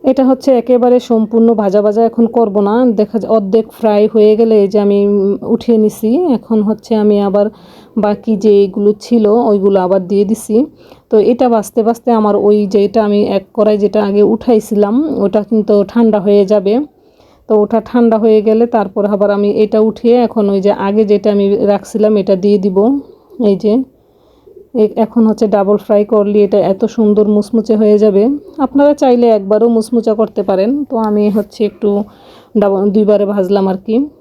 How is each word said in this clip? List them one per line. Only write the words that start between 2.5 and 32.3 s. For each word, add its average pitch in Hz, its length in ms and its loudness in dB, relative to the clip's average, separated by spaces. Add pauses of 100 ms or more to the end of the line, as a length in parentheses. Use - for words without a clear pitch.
না, 202 140 0 (200)
দেখা 208 240 -4
যায় 185 120 -6
অর্ধেক 220 420 0
ফ্রাই 208 340 0
হয়ে 214 300 2
গেলে 226 240 0
এই 202 80 0
যে 208 120 -2
আমি, 202 220 0
উম, 202 320 0 (120)
উঠিয়ে 233 320 0
নিছি। 214 320 -2 (220)
এখন 220 300 -2
হচ্ছে 214 320 -4
আমি 208 260 2
আবার 202 260 0 (500)
বাকি 208 400 -2
যেগুলো 202 640 2
ছিল 233 260 0 (220)
ওইগুলো 202 340 0
আবার 185 260 0
দিয়ে 202 180 0
দিছি। 214 320 -4 (500)
তো 226 160 0
এটা 233 260 0
ভাজতে 226 340 -2
ভাজতে 233 300 -2
আমার 214 240 0
ওই 208 200 2 (100)
যেটা 202 380 0
আমি 208 240 0
এক 196 240 -4
কড়াই 214 260 0
যেটা 202 260 0
আগে 202 180 0
উঠাইছিলাম 214 720 0 (260)
ওটা 202 220 0
কিন্তু 214 320 -2 (100)
ঠান্ডা 220 340 0
হয়ে 202 280 2
যাবে। 202 280 0 (760)
তো 226 100 0
ওটা 208 220 0
ঠান্ডা 233 380 0
হয়ে 220 240 2
গেলে 220 240 2
তারপর 208 400 -2
আবার 202 240 0
আমি 202 260 0
এটা 214 240 0
উঠিয়ে 220 380 0
এখন 226 320 0
ওই 196 100 0
যে 202 180 0
আগে 202 260 0
যেটা 202 280 0
আমি 202 140 0 (180)
রাখছিলাম 202 520 0
এটা 196 200 0
দিয়ে 202 220 0
দিব। 190 200 -2 (600)
এই 202 160 0
যে 208 160 -2 (1000)
এ-, 214 220 0
এখন 226 300 0
হচ্ছে 220 200 0
ডাবল 202 320 0
ফ্রাই 208 260 0
করলে 208 380 0
এটা 202 220 0
এত 190 200 -2
সুন্দর 208 440 0
মুচমুচে 214 480 -2
হয়ে 214 220 2
যাবে। 202 240 2 (360)
আপনারা 285 360 0
চাইলে 247 340 2
একবারও 214 400 0
মুচমুচা 226 460 -2
করতে 214 280 -4
পারেন। 196 280 -2 (140)
তো 269 140 -10
আমি 214 320 -2
হচ্ছে 208 340 -6
একটু 208 240 -4 (680)